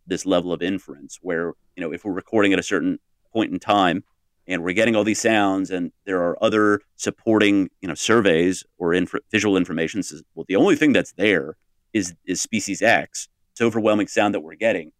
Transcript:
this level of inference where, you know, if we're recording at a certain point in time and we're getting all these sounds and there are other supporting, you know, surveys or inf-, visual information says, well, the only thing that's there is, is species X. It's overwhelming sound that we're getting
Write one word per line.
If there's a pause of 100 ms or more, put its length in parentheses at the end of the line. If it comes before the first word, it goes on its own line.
this
level
of
inference
where, (220)
you
know,
if
we're
recording
at
a
certain (340)
point
in
time (420)
and
we're
getting
all
these
sounds
and (140)
there
are
other (160)
supporting, (120)
you
know,
surveys (140)
or
inf-, (160)
visual
information
says, (140)
well,
the
only
thing
that's
there (380)
is, (120)
is
species
X. (240)
It's
overwhelming
sound
that
we're
getting